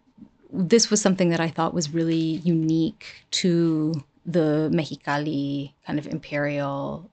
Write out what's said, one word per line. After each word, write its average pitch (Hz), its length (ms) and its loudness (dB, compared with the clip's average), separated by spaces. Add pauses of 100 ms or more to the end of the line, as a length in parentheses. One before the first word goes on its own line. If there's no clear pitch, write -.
(520)
this 190 380 4
was 208 120 2
something 185 280 4
that 165 100 2
I 165 100 0
thought 165 240 -2
was 156 200 -4
really 165 480 0 (160)
unique 160 480 0 (360)
to 165 520 2 (320)
the 156 480 2
Mexicali 143 1000 -2 (140)
kind 151 140 -4
of 143 80 -10
imperial, 143 1040 -4